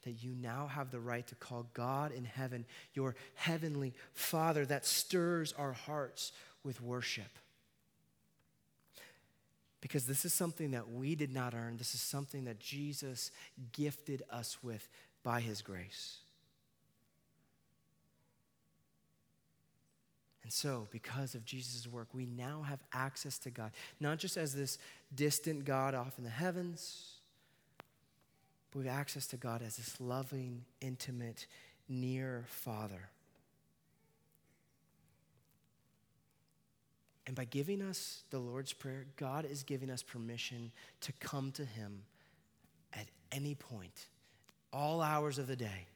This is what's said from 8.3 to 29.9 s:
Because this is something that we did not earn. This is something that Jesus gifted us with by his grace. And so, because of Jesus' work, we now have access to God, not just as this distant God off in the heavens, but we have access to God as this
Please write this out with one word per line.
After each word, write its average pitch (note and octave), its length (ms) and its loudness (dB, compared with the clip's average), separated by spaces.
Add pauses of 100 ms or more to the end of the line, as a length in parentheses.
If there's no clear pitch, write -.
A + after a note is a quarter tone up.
Because C3+ 240 2
this C3+ 180 2
is F3 100 4
something E3 380 4
that A#2 180 0
we C3 260 2
did C#3+ 180 4
not B2 200 4
earn. A#2 220 0
This A#2 180 0
is A#2 60 0
something C#3 460 0
that A2 160 -4
Jesus C#3 680 -2 (440)
gifted C#3+ 560 0
us - 340 -4
with A#2 240 -4 (340)
by A#2+ 200 6
his A2 200 0
grace. - 580 -8 (4000)
And A2+ 100 -4
so, B2 380 2
because B2 440 -2
of A#2 80 -6
Jesus' B2 440 -6
work, A#2+ 260 -6
we C3 120 -2
now B2 360 -2
have C#3+ 200 -2 (120)
access C3+ 460 0
to B2+ 120 -6
God, A2+ 220 -4 (260)
not D3+ 180 4
just F3+ 200 0
as D3+ 180 2
this C#3 220 0 (360)
distant D3 520 4
God C3+ 280 6
off B2 240 0
in B2 60 -4
the A#2 60 -2
heavens, F3 800 0 (1600)
but C#3 80 -4
we C3 80 0
have B2+ 100 2
access C#3+ 300 -2
to C3 100 -6
God A#2+ 240 0
as A2+ 140 -6
this - 260 -6